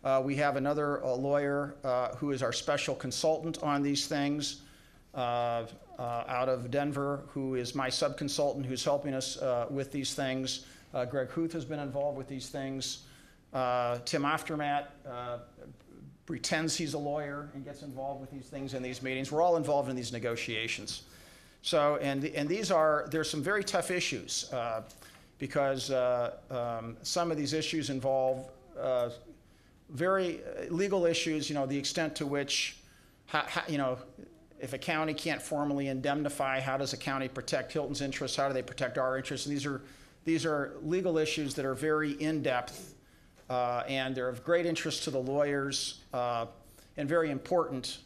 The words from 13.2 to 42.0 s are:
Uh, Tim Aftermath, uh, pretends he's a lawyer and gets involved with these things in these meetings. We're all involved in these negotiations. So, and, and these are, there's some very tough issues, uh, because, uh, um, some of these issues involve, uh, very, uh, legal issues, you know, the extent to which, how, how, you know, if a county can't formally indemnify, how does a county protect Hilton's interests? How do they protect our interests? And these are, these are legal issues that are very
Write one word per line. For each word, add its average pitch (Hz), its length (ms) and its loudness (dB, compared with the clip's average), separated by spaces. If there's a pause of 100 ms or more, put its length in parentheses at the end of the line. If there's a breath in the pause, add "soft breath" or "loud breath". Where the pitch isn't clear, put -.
Uh, 123 520 2
Tim 143 180 2
Aftermath, 147 600 0 (200)
uh, 123 340 -6 (880)
pretends 160 500 0
he's 156 160 -2
a 151 60 0
lawyer 143 560 -4
and 139 100 -10
gets 143 160 -12
involved 135 400 -8
with 131 80 -12
these 135 160 -12
things 135 300 -8
in 127 80 -4
these 127 180 -6
meetings. 131 300 -2
We're 151 100 4
all 175 160 8
involved 135 320 2
in 131 60 -2
these 123 180 -4
negotiations. 113 880 -2 (600 loud breath)
So, 147 380 4
and, 139 220 0
and 151 240 -2
these 190 240 0
are, 156 400 6
there's 156 180 0
some 151 120 -2
very 196 220 2
tough 190 260 0
issues, 170 640 -2
uh, 117 300 -2 (560 loud breath)
because, 139 500 0
uh, 123 480 2 (140)
um, 117 500 -4
some 175 300 0
of 156 60 0
these 143 160 0
issues 151 360 0
involve, 131 600 2 (300)
uh, 127 300 2 (800 soft breath)
very, 180 540 2
uh, - 220 -6
legal 185 400 2
issues, 160 420 2
you 151 80 -2
know, 139 100 2
the 139 120 0
extent 151 360 0
to 156 120 -2
which, 139 500 0 (500 loud breath)
how, - 220 0
how, - 220 -2
you 151 80 0
know, 131 200 2 (640)
if 123 140 -6
a 135 40 -6
county 156 360 0
can't 147 280 -2
formally 143 460 0
indemnify, 139 720 0
how 131 160 0
does 139 160 -2
a 123 60 -6
county 135 320 -2
protect 127 420 -4
Hilton's 143 300 -2
interests? 135 340 -4
How 139 140 2
do 135 40 -2
they 127 80 0
protect 123 360 -4
our 131 200 2
interests? 135 280 -4
And 143 100 -2
these 139 100 -2
are, 143 160 -4 (440 loud breath)
these 160 200 2
are 143 360 0
legal 175 360 2
issues 156 360 0
that 147 100 -2
are 135 100 2
very 151 480 2